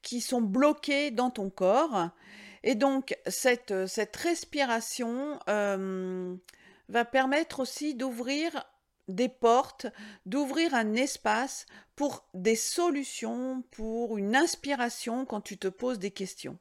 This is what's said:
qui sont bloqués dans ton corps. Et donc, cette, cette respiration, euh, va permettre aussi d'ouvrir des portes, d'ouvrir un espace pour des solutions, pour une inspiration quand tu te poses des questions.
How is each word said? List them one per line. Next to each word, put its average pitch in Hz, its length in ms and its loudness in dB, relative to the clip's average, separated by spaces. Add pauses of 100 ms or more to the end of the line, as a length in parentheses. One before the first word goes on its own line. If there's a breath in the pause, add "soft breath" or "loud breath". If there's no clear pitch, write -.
qui 240 180 -6
sont 240 220 0
bloqués 277 680 4
dans 247 180 2
ton 196 200 -4
corps. 196 600 2 (540 loud breath)
Et 233 120 4
donc, 269 400 2 (120)
cette, 202 600 0
cette 214 300 -4
respiration, 262 1300 -2
euh, 190 880 -2 (540 loud breath)
va 233 160 2
permettre 269 560 0
aussi 294 320 -4
d'ouvrir 262 720 -4 (420)
des 196 220 0
portes, 240 560 4 (400 loud breath)
d'ouvrir 277 480 0
un 220 200 2
espace 240 760 0 (280 loud breath)
pour - 380 -4
des 190 220 4
solutions, 262 1160 -2
pour 220 460 -4
une 202 180 2
inspiration 254 920 0
quand 208 160 -6
tu - 160 -12
te 196 100 -4
poses 240 320 -2
des 196 120 -4
questions. - 500 -10